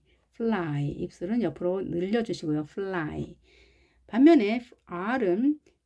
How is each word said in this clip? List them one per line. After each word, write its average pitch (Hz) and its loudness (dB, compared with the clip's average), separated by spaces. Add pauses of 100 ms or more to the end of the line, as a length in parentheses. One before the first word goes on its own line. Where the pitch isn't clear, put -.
(280)
fly. 170 -2 (100)
입술은 185 -6
옆으로 180 -2
늘려주시고요. 185 -2
fly. 156 -6 (720)
반면에 240 6 (260)
R은, 220 0 (260)